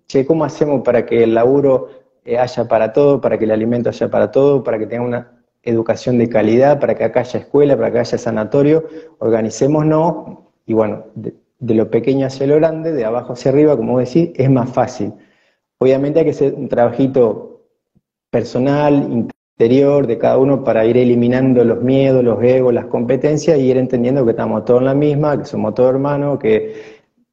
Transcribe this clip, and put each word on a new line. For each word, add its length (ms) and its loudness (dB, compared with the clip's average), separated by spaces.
Che, 180 0
¿cómo 200 0
hacemos 380 -2
para 220 0
que 200 2
el 100 2
laburo, 540 2
eh, 140 -4
haya 300 -2
para 240 0
todo, 260 4
para 200 -2
que 60 -2
el 60 0
alimento 380 0
haya 200 -4
para 220 0
todo, 320 2
para 160 -4
que 80 -6
tenga 180 -6
una 280 -8
educación 560 -2
de 100 2
calidad, 500 2
para 160 -2
que 80 -6
acá 180 -2
haya 200 -6
escuela, 340 2
para 160 -2
que 80 -2
haya 200 -2
sanatorio? 640 0
Organicémonos, 1200 -2
y 80 -4
bueno, 400 -2
de, 200 -12
de 160 -4
lo 160 0
pequeño 360 0
hacia 200 -6
lo 100 2
grande, 360 0
de 120 -4
abajo 280 -4
hacia 180 -2
arriba, 260 4
como 180 -2
vos 100 0
decís, 320 0
es 140 2
más 200 2
fácil. 420 -4
Obviamente 420 2
hay 60 2
que 60 0
hacer 220 0
un 140 -10
trabajito 920 0
personal, 960 0
interior 480 4
de 120 -2
cada 180 2
uno 260 2
para 220 0
ir 140 4
eliminando 640 2
los 180 0
miedos, 400 2
los 220 0
egos, 300 4
las 120 -2
competencias 720 0
y 40 0
ir 160 2
entendiendo 460 0
que 80 2
estamos 340 -4
todos 140 4
en 60 0
la 80 0
misma, 440 0
que 80 -8
somos 280 -4
todos 160 2
hermanos, 480 -2
que, 360 -2